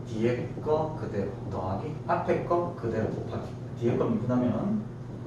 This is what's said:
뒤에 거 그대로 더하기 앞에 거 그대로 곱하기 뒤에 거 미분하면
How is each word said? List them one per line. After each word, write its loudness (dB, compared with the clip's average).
뒤에 2
거 2
그대로 -2
더하기 -2
앞에 2
거 2
그대로 0
곱하기 -4
뒤에 4
거 4
미분하면 2